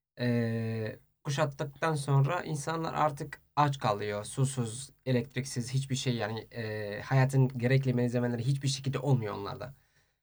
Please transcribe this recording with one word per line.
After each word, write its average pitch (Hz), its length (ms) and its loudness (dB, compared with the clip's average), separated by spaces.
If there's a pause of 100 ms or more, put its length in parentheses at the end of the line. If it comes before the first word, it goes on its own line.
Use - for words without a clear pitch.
(200)
E, 113 800 0 (240)
kuşattıktan 151 720 -2
sonra 143 480 4
insanlar 160 500 -4
artık 151 480 -2 (140)
aç 143 240 2
kalıyor. 104 440 0
Susuz, 120 680 -2 (160)
elektriksiz, 127 680 -2
hiçbir 135 220 -2
şey 127 200 0
yani, 110 240 -2
e, 107 600 -6
hayatın 131 460 4
gerekli 131 460 2
malzemeleri 120 500 2
hiçbir 139 240 0
şekilde - 320 -2
olmuyor 110 360 2
onlarda. 101 380 -8 (500)